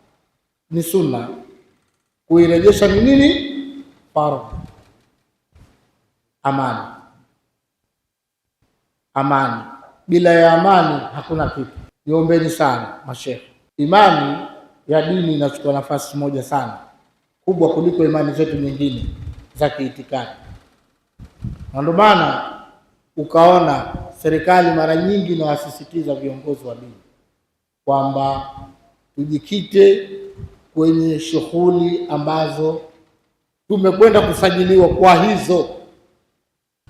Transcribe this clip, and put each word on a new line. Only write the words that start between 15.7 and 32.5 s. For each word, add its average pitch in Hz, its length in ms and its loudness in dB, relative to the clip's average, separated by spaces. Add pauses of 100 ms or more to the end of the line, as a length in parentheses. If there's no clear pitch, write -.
nafasi 139 440 -8
moja 139 260 -6
sana 123 360 -6 (680)
kubwa 165 300 0
kuliko 165 300 0
imani 151 280 -2
zetu 151 240 -2
nyingine 139 500 -6 (480)
za 143 160 -2
kiitikadi, 131 600 -10 (1400)
na 135 80 -8
ndio 165 100 -2
maana 175 600 2 (640)
ukaona 165 800 2 (240)
serikali 170 520 2
mara 160 260 0
nyingi 185 360 -2
inawasisitiza 147 840 -6
viongozi 135 500 -10
wa 120 100 -12
dini 120 200 -20 (920)
kwamba 135 640 -2 (640)
tujikite 190 960 2 (640)
kwenye 160 440 2
shughuli 170 880 -2
ambazo 156 720 -4 (880)